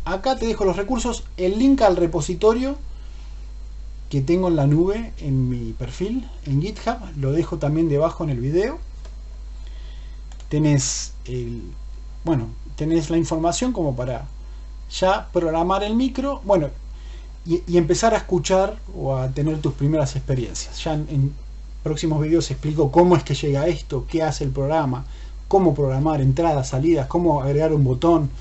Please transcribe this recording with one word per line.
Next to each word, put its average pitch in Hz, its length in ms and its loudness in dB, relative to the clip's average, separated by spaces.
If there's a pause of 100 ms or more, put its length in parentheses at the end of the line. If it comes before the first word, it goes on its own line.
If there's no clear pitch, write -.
acá 196 320 0
te 226 100 -2
dejo 214 180 0
los 175 100 4
recursos, 226 480 -2 (140)
el 190 220 0
link 269 240 6
al 185 140 6
repositorio 185 800 2 (1300)
que 139 120 0
tengo 175 260 2
en 170 80 4
la 143 100 4
nube, 190 540 2
en 131 300 0
mi 120 240 -4
perfil, 196 540 -4 (180)
en 143 140 0
GitHub, 220 380 -4 (200)
lo 131 140 0
dejo 165 280 0
también 151 300 2
debajo 160 340 2
en 151 80 -2
el 120 80 -2
video. 185 400 0 (1700)
Tenés 147 640 2 (120)
el, 120 360 -6 (640)
bueno, 127 240 0 (280)
tenés 160 360 0
la 165 60 2
información 170 540 0
como 160 240 -2
para 123 320 -6 (640)
ya 190 400 2
programar 175 520 2
el 214 120 0
micro, 262 480 0
bueno, 180 260 4 (760)
y, 170 220 0
y 175 100 4
empezar 175 360 4
a 208 40 2
escuchar 190 600 2 (180)
o 135 220 -2
a 131 120 0
tener 151 300 0
tus 143 140 -2
primeras 147 420 2
experiencias. - 680 -4
Ya 165 100 -2
en, 151 160 -2
en 143 240 2 (480)
próximos 151 400 0
videos 156 300 2
explico 147 400 0
cómo 175 260 8
es 139 60 2
que 147 100 -4
llega 143 340 0
esto, 147 400 -2
qué 160 140 0
hace 156 220 0
el 135 80 -2
programa, 139 540 0 (420)
cómo 185 260 6
programar 139 480 2
entradas, 139 480 4
salidas, 147 380 2
cómo 165 340 2
agregar 147 320 2
un 143 100 6
botón, 143 460 4 (120)